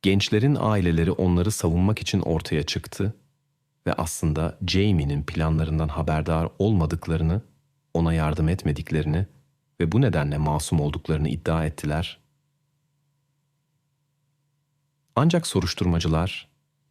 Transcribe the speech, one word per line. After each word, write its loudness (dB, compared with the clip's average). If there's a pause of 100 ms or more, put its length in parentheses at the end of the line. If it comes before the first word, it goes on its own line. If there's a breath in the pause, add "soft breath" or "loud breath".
Gençlerin 2
aileleri 2
onları 2
savunmak 0
için -2
ortaya -2
çıktı -4 (720)
ve 0
aslında -2
Jamie'nin 2
planlarından 0
haberdar -2 (100)
olmadıklarını, 0 (520)
ona 2
yardım 0
etmediklerini -2 (540)
ve 0
bu 4
nedenle 0
masum 0
olduklarını -2
iddia -2
ettiler. -6 (3000)
Ancak 4
soruşturmacılar, 0 (400)